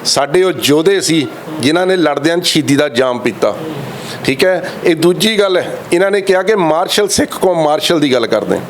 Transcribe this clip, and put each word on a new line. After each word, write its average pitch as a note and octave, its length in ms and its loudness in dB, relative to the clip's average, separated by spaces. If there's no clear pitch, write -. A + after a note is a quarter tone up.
ਸਾਡੇ C#3+ 380 2
ਉਹ F#3 100 2
ਯੋਧੇ E3 380 2
ਸੀ C#3+ 260 0
ਜਿਨ੍ਹਾਂ E3 260 2
ਨੇ F#3 100 2
ਲੜਦਿਆਂ D3+ 460 0
ਸ਼ਹੀਦੀ C#3+ 340 0
ਦਾ D3 120 2
ਜਾਮ B2 300 0
ਪੀਤਾ। G#2+ 380 -2
ਠੀਕ C3+ 200 0
ਹੈ, F#3 260 0
ਇਹ E3+ 120 2
ਦੂਜੀ F3 440 2
ਗੱਲ G3 160 2
ਹੈ। - 220 -4
ਇਹਨਾਂ F#3+ 180 2
ਨੇ G3+ 100 0
ਕਿਹਾ F#3+ 220 2
ਕਿ G#3 120 2
ਮਾਰਸ਼ਲ, F#3 540 2
ਸਿੱਖ - 300 -2
ਕੌਮ F3 240 2
ਮਾਰਸ਼ਲ D3+ 380 2
ਦੀ C#3+ 120 2
ਗੱਲ A#2 140 2
ਕਰਦੇ। F#2+ 320 0